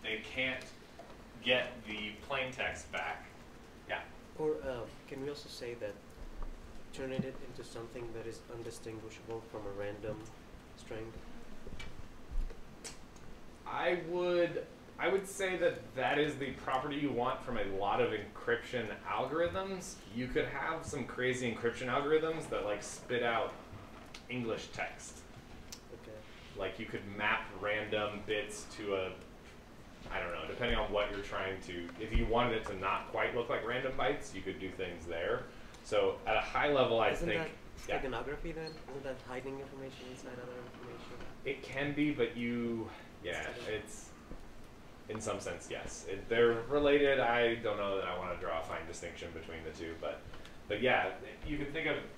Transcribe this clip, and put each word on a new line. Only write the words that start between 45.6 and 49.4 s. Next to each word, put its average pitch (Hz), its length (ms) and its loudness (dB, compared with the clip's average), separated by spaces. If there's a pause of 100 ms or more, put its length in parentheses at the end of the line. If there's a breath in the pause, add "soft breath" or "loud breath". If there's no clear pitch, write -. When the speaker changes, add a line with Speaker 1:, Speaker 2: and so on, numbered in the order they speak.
Speaker 1:
yes. - 400 -6
It, 98 200 -4
they're 117 400 10
related. 143 500 10
I 117 360 8
don't 113 220 2
know 101 200 2
that 92 80 2
I 90 120 0
wanna 90 220 -2
draw 85 220 0
a - 20 -4
fine 82 240 -4
distinction 85 460 -6
between 82 300 -6